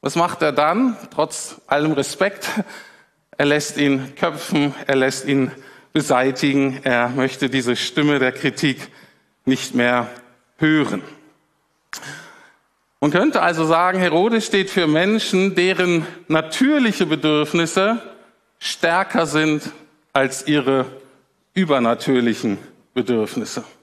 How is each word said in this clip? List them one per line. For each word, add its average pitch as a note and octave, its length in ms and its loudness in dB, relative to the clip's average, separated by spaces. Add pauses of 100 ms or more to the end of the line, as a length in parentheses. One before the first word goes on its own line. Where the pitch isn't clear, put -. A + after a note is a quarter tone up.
Was C#3 140 -4
macht E3+ 260 0
er D#3 100 2
dann? F3+ 460 0 (180)
Trotz - 520 -6
allem D3+ 260 0
Respekt, - 560 -2 (880)
er D3 80 2
lässt D3 320 0
ihn C#3 400 0
köpfen, D3 580 -2 (100)
er C3+ 120 2
lässt C3+ 280 0
ihn C3+ 240 0 (440)
beseitigen, C3+ 920 0
er B2 240 2
möchte C3 420 -2
diese B2 280 -2
Stimme D3 420 0
der B2+ 140 0
Kritik C3 560 -2 (560)
nicht - 300 -2
mehr B2 320 0 (500)
hören. D#3 460 0 (2000)
Man D3 120 0
könnte G#3 300 2
also E3 240 0
sagen, F3 320 2
Herodes F#3 480 2
steht F#3+ 240 0
für F3 180 0
Menschen, F#3+ 680 2
deren F3+ 500 2 (220)
natürliche G#3+ 800 2
Bedürfnisse D#3 960 0 (580)
stärker E3 680 0
sind D3+ 460 0 (420)
als C3+ 340 0
ihre C3+ 380 2 (680)
übernatürlichen B2 1040 2 (360)
Bedürfnisse. A2+ 680 -2 (200)